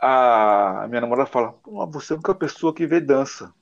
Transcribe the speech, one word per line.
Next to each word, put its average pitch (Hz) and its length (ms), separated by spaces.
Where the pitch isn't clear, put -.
a 107 840
minha 120 120
namorada 120 280
fala, 117 240
"Pô, 202 360
você 151 240
é - 20
a 156 40
única 185 160
pessoa 160 400
que 165 120
vê 170 140
dança 135 600